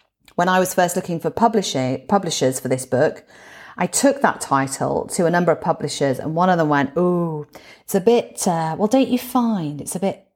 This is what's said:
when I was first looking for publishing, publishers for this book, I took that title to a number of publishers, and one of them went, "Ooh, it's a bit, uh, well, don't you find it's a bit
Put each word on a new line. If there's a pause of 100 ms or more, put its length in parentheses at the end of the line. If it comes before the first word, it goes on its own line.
(360)
when
I
was
first
looking
for
publishing,
publishers
for
this
book, (540)
I
took
that
title
to
a
number
of
publishers,
and
one
of
them
went,
"Ooh, (360)
it's
a
bit,
uh,
well,
don't
you
find
it's
a
bit